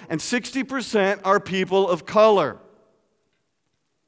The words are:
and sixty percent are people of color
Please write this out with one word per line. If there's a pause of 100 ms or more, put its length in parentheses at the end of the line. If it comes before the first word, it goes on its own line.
and
sixty
percent
are
people
of
color (1500)